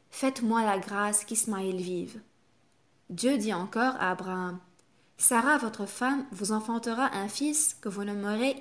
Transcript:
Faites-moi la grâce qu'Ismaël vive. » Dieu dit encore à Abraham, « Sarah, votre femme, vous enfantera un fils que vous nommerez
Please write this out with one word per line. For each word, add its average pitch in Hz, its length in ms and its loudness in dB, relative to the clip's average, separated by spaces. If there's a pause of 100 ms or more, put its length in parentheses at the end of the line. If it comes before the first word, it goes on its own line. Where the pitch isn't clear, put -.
(100)
Faites-moi 233 540 2
la 202 140 2
grâce 208 460 0
qu'Ismaël 190 520 -2
vive. » 180 440 -6 (880)
Dieu 240 280 2
dit 214 140 0
encore 208 480 0
à 185 100 2
Abraham, « 185 480 -4 (600)
Sarah, 262 400 6
votre 220 280 -4
femme, 262 460 -2
vous 196 200 -2
enfantera 233 640 0
un 196 140 -2
fils 294 520 0
que - 80 -6
vous 202 140 -6
nommerez 208 580 -2